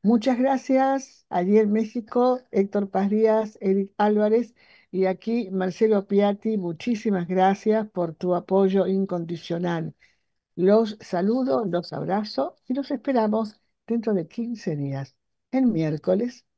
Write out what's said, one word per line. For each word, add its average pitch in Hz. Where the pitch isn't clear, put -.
Muchas 233
gracias. 269
Allí 185
en 214
México, 240
Héctor 196
Paz 196
Díaz, 220
Eric 196
Álvarez 214
y 185
aquí 190
Marcelo 196
Piatti, 202
muchísimas 185
gracias 196
por 165
tu 180
apoyo 190
incondicional. 170
Los 214
saludo, 240
los 170
abrazo 208
y 254
los 269
esperamos 220
dentro 226
de 165
quince 220
días, 139
el 254
miércoles 180